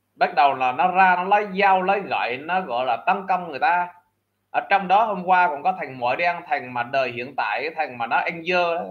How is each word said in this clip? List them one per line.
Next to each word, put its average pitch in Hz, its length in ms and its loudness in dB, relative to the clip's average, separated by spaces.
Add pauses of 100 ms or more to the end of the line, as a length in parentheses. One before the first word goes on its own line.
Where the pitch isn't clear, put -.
(160)
bắt 185 200 0
đầu 143 180 6
là 131 180 0
nó 170 200 2
ra 185 240 4
nó 180 80 0
lấy 208 240 2 (140)
dao, 190 200 4
lấy 196 280 0
gậy, 113 280 -2
nó 170 240 -2
gọi 127 240 -2
là 120 200 0
tấn 196 220 0
công 175 220 -2
người 131 100 -4
ta. 175 340 2 (580)
Ở 151 180 -2
trong 190 180 2
đó 202 160 6
hôm 190 220 -4
qua 180 220 4
còn 143 160 -4
có 185 140 0
thằng 131 220 -10
Mọi 123 160 0
Đen, 175 200 0 (120)
thằng 127 260 -4
mà 120 100 -2
đời 131 280 -2
hiện 120 260 -10
tại, 113 240 -2
cái 156 140 -6
thằng 147 220 -6
mà 117 100 -4
nó 143 100 0
ăn 170 280 -4
dơ 175 300 0
đó, 180 160 -4